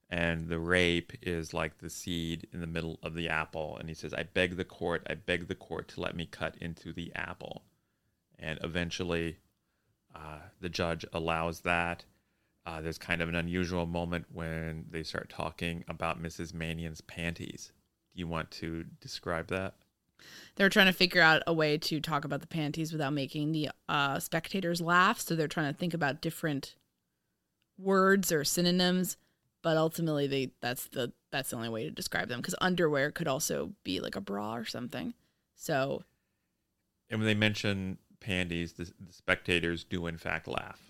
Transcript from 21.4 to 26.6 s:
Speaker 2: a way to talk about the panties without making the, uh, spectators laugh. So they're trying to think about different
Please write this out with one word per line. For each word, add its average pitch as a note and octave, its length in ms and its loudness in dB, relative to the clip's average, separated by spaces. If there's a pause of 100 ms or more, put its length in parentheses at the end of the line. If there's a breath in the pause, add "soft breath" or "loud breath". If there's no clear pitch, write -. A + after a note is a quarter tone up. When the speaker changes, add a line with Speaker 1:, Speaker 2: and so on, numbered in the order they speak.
Speaker 2:
a E3+ 80 2
way D#3 240 4
to D#3+ 240 -2
talk C#3+ 240 0
about C#3+ 160 -2
the - 60 -12
panties D#3 440 -2
without D3+ 220 0
making D3 380 0
the, D#3 180 0 (180)
uh, C#3+ 320 2
spectators F3 640 -2
laugh. F3+ 380 6
So - 160 -2
they're D#3 120 2
trying D3 240 0
to - 60 -6
think F3+ 160 0
about D3+ 280 0
different D#3 540 -2 (1000)